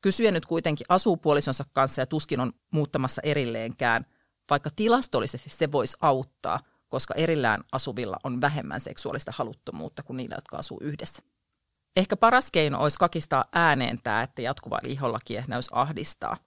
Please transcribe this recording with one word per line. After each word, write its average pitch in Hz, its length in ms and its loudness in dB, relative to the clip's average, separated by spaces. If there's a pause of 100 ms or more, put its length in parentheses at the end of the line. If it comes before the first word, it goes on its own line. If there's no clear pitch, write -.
Kysyjä 208 300 4
nyt 170 160 -2
kuitenkin 160 420 -2
asuu 185 280 4
puolisonsa 143 560 2
kanssa 135 300 2
ja 131 40 -2
tuskin 151 340 -2
on 127 120 -2 (180)
muuttamassa 143 540 0
erilleenkään, 120 800 0 (440)
vaikka 143 260 0
tilastollisesti 220 760 2
se 147 220 0
voisi 127 280 0
auttaa, 135 600 0 (280)
koska - 260 -4
erillään 147 580 0
asuvilla 117 520 -4
on 123 160 -4
vähemmän 139 400 -2
seksuaalista - 540 -8
haluttomuutta - 680 -10
kuin 127 140 -10
niillä, 127 180 -8
jotka - 220 -12
asuu - 240 -6
yhdessä. - 420 -8 (760)
Ehkä 196 200 2
paras 240 360 4
keino 151 280 2
olisi 147 180 2
kakistaa 156 540 2
ääneen 139 500 2
tää, 110 200 0
että 131 200 -8
jatkuva 123 420 -4
iholla 127 400 -4
kiehnäys 117 480 -6
ahdistaa. - 640 -2 (100)